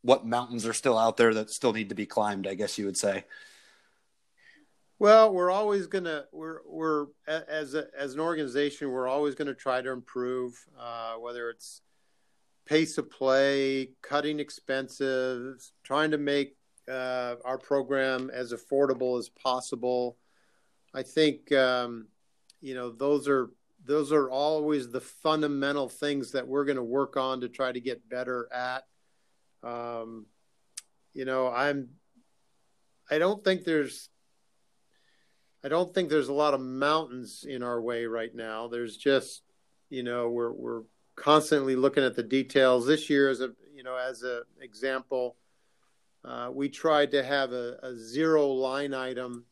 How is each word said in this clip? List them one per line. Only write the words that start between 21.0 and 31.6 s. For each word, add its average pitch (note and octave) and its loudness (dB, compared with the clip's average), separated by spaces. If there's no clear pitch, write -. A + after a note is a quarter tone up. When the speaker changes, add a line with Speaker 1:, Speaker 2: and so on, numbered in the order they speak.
Speaker 2:
think, D3 2
um, B2 2
you C3 -12
know, B2 -8
those C#3 0
are, C3 2
those C#3+ 0
are C#3 4
always D3 0
the B2 -4
fundamental C#3+ 0
things C#3 -4
that B2+ -4
we're C#3 -2
gonna C3+ -2
work C3+ -2
on C3 0
to B2 -6
try B2+ -2
to B2+ -6
get B2 -8
better B2 -6
at. B2+ -6
Um, A#2 -10
you C3+ -8
know, C3 0
I'm, C3+ 0